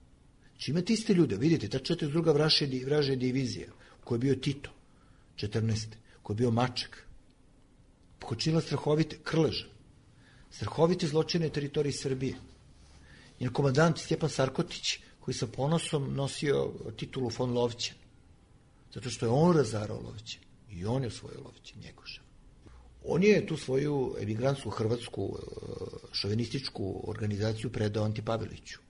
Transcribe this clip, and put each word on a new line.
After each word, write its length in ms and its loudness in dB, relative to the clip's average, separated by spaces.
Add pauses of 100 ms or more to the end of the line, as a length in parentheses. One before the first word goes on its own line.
(500)
Znači, 200 -8
imate 220 0
iste 220 4
ljude, 220 6
vidite, 320 4
ta 100 -2
četrdeset 340 -2
druga 200 6
vražja 360 4
di-, 160 -2
vražja 320 2
divizija, 520 -2 (340)
u 20 -20
kojoj 120 0
je 40 0
bio 140 4
Tito, 360 -2 (640)
četrnaeste, 600 -2 (260)
koji 120 -4
je 40 -2
bio 120 4
Maček, 560 -2 (1120)
počinila 420 0
strahovite, 640 0
Krleža, 420 2 (840)
strahovite 560 2
zločine 400 2
na 60 -4
teritoriji 400 -2
Srbije. 440 -2 (1040)
Njen 120 -2
komandant 460 4
Stjepan 300 0
Sarkotić, 720 -2 (220)
koji 140 -4
sa 120 -4
ponosom 680 0
nosio 580 0 (240)
titulu 420 -4
von 140 0
Lovćen, 440 0 (960)
zato 160 -8
što 160 -2
je 40 4
on 260 8
razarao 440 0
Lovćen 400 -12 (300)
i 140 -10
on 180 0
je 60 -4
osvojio 360 -12
Lovćen, 360 -20
Njegošev. 420 -18 (840)
On 180 2
je 240 6
tu 100 -4
svoju 640 0
emigrantsku 500 0
hrvatsku, 680 -2
e, 60 -12 (680)
šovinističku 1000 -4
organizaciju 600 -2
predao 340 0
Anti 180 -2
Paveliću. 560 -6 (120)